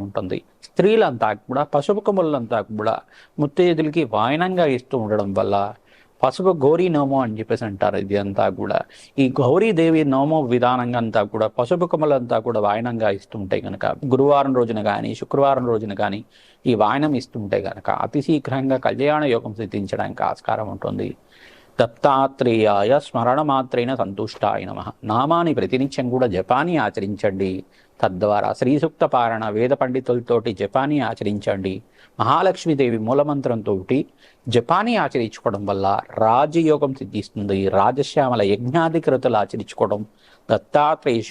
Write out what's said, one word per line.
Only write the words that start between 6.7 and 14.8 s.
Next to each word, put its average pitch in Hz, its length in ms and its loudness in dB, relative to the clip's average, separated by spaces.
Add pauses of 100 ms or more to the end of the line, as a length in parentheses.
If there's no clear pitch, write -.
నోమం 139 300 0
అని 110 140 -6
చెప్పేసి 110 280 -4
అంటారు. 98 360 -2
ఇది 98 200 -2
అంతా 101 220 -2 (140)
కూడా 101 200 -2 (440)
ఈ - 20 4 (140)
గౌరీదేవి 165 600 4 (120)
నోమ 147 260 2 (120)
విధానంగా 123 520 0
అంతా 110 180 0 (100)
కూడా 110 160 0 (100)
పసుపు 170 340 0
కొమ్మలంతా 139 460 2 (100)
కూడా 113 200 0
వాయనంగా 113 500 -2
ఇస్తుంటే 101 480 -6
కనుక 98 200 -6 (260)
గురువారం 139 480 4
రోజున 113 300 0